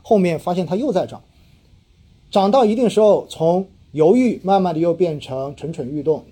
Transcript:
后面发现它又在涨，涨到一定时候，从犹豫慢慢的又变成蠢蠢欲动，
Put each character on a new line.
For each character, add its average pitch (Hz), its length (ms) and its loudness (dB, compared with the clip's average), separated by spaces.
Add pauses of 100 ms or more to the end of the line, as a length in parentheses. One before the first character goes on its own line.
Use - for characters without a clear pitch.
后 - 160 2
面 180 220 0
发 180 160 -4
现 180 100 -4
它 175 100 -6
又 254 160 -4
在 175 140 -2
涨， - 160 -16 (1080)
涨 196 180 2
到 247 160 4
一 208 80 2
定 233 160 0
时 202 100 -2
候， 202 300 4
从 175 380 -2 (240)
犹 156 240 4
豫 247 260 0
慢 196 180 2
慢 185 140 -2
的 156 60 -4
又 170 120 0
变 165 280 -2
成 135 360 -10
蠢 147 160 -10
蠢 151 160 -10
欲 147 140 -8
动， 139 300 -2